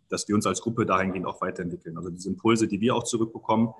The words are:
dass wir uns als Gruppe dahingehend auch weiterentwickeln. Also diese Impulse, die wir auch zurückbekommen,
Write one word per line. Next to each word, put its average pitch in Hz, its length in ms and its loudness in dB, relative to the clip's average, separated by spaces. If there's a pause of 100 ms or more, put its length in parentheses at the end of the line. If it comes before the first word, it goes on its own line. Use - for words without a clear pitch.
dass - 180 -4
wir 104 80 2
uns 107 120 4
als - 160 0
Gruppe 117 240 0
dahingehend 92 400 0
auch - 160 -6
weiterentwickeln. 87 560 -6
Also 90 100 -8
diese 90 220 -8
Impulse, 113 380 4
die 98 120 -2
wir 113 160 2
auch 117 80 -2
zurückbekommen, 113 760 0